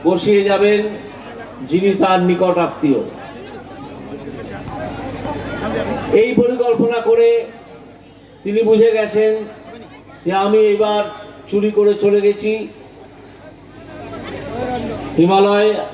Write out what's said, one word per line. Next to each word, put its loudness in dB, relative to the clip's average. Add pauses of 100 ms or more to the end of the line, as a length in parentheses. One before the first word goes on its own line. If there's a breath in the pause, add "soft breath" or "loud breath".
বসিয়ে 4
যাবেন, 4 (840)
যিনি 2 (100)
তার 4 (100)
নিকট 2
আত্মীয়। 0 (3250)
এই 2 (100)
পরিকল্পনা 0
করে 6 (1120)
তিনি -2
বুঝে 6
গেছেন 2 (920)
যে -4 (140)
আমি 4 (140)
এবার 0 (440)
চুরি 0
করে 4 (100)
চলে 4
গেছি 0 (2750)
হিমালয় 4 (220)